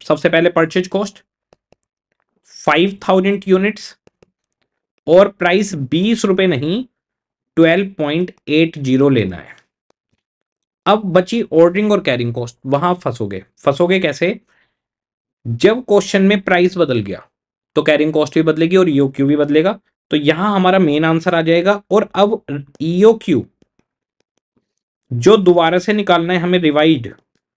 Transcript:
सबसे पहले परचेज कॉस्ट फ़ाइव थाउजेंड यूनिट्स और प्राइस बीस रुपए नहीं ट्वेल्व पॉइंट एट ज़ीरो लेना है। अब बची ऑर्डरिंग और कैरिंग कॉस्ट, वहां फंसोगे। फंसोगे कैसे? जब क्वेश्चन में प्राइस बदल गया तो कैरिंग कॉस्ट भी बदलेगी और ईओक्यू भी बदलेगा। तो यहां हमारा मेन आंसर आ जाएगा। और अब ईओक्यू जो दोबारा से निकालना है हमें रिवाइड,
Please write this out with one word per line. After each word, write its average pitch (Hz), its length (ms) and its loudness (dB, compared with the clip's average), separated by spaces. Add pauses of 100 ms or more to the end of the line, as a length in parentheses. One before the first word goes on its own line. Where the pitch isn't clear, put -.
सबसे 156 260 -2
पहले 165 220 2
परचेज 175 380 -2
कॉस्ट 202 340 -6 (1300)
फ़ाइव 175 460 0
थाउजेंड 196 440 0
यूनिट्स 190 480 -2 (1120)
और 185 220 6
प्राइस 190 460 -2
बीस 175 500 -2
रुपए 190 220 0
नहीं 165 360 -2 (720)
ट्वेल्व 170 400 2
पॉइंट 156 340 -4 (180)
एट 160 300 0
ज़ीरो 135 300 2
लेना 98 280 -2
है। - 160 -20 (1300)
अब 214 180 0 (100)
बची 185 300 0
ऑर्डरिंग 175 480 2
और 196 100 0
कैरिंग 120 320 -4
कॉस्ट, 117 320 -10
वहां 143 300 0
फंसोगे। 117 480 -8 (160)
फंसोगे 175 400 0
कैसे? 175 400 -4 (1080)
जब 202 380 0
क्वेश्चन 202 400 0
में 196 180 2
प्राइस 180 360 0
बदल 139 240 0
गया 95 200 -10 (540)
तो 151 80 0
कैरिंग 151 300 0
कॉस्ट 151 200 -2
भी 160 100 0
बदलेगी 160 340 0
और 185 120 2
ईओक्यू 139 380 0
भी 147 80 0
बदलेगा। 147 360 0 (400)
तो 151 60 0
यहां 156 340 -2
हमारा 185 280 2
मेन 156 260 0
आंसर 165 300 0
आ 165 60 0
जाएगा। 175 400 0 (100)
और 208 240 0
अब 196 480 -2 (180)
ईओक्यू 180 640 2 (1700)
जो 127 260 4
दोबारा 175 420 2
से 185 140 -4
निकालना 180 400 0
है 180 60 0
हमें 175 200 0
रिवाइड, 151 540 0 (440)